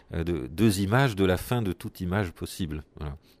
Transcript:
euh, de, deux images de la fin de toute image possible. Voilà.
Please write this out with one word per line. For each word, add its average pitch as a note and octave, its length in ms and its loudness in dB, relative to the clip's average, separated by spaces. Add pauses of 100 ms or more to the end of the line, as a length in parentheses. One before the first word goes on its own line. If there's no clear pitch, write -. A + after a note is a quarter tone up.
(140)
euh, E2 100 -2
de, D#2+ 240 -2
deux F#2 340 4
images A#2 340 2
de F#2+ 100 4
la F#2 120 4
fin A#2+ 240 -2
de F#2+ 120 0
toute - 280 -10
image F2+ 300 -2
possible. D#2 520 -6 (140)
Voilà. C#2+ 200 -8 (240)